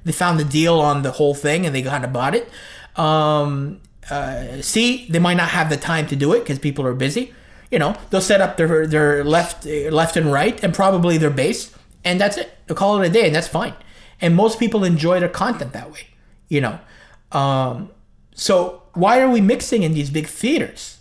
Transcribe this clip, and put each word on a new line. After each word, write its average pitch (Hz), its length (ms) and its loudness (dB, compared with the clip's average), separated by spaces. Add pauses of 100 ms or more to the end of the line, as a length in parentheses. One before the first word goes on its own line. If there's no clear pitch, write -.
They 165 80 -2
found 175 260 0
the 151 60 0
deal 160 360 2
on 143 220 2
the 131 100 -4
whole 143 220 2
thing 151 300 -2
and 151 100 -2
they 131 80 -2
kinda 127 260 -4
bought 131 260 -2
it. 466 120 -2 (540)
Um, 151 800 0 (300)
uh, 135 500 -8
C, 240 480 0
they 165 100 0
might 175 200 2
not 170 120 0
have 160 200 0
the 147 60 -2
time 160 320 -4
to 147 80 -4
do 139 180 0
it 240 100 2
'cause 135 140 -4
people 139 280 -4
are 123 80 -2
busy. 147 380 -4 (380)
You 247 80 0
know, 160 180 0 (140)
they'll 190 100 2
set 196 200 4
up 185 160 -2
their, 160 300 2
their 147 380 2
left, 165 420 0
uh, 151 240 -6
left 160 260 0
and 160 160 2
right 160 300 0
and 180 120 0
probably 175 440 2
their 156 120 2
bass, 151 420 -2 (320)
and 180 160 0
that's 202 160 0
it. - 200 -10 (100)
They'll 160 100 -6
call 202 260 2
it 185 40 2
a 165 40 2
day, 208 160 4
and 151 80 2
that's 170 140 -2
fine. - 260 -6 (460)
And 170 160 4
most 220 240 4
people 226 240 0
enjoy 175 340 2
their 175 100 0
content 190 440 -4
that - 200 -14
way, - 140 -20 (420)
you 147 120 0
know. 117 180 -4 (540)
Um, 131 580 -2 (440)
so - 480 0 (120)
why 214 260 4
are 262 80 4
we 240 120 4
mixing 214 420 2
in 160 120 0
these 143 160 -4
big 156 180 -4
theaters - 720 -4